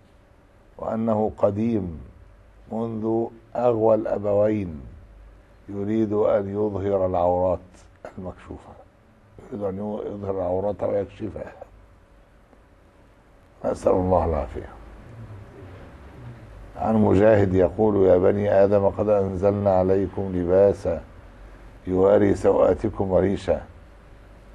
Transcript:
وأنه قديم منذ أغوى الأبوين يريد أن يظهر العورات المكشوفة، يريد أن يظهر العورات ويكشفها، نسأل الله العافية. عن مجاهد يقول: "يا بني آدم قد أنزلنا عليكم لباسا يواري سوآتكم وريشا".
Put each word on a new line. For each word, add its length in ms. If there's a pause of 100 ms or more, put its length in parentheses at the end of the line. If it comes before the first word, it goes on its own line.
(800)
وأنه 600
قديم 640 (720)
منذ 540 (300)
أغوى 380
الأبوين 880 (880)
يريد 440
أن 380
يظهر 560
العورات 520 (600)
المكشوفة، 540 (800)
يريد 120
أن 100 (320)
يظهر 320
العورات 440
ويكشفها، 720 (2000)
نسأل 280
الله 320
العافية. 440 (2000)
عن 200
مجاهد 580
يقول: 520
"يا 120
بني 340
آدم 360
قد 200
أنزلنا 680
عليكم 560
لباسا 680 (840)
يواري 480
سوآتكم 760
وريشا". 520 (920)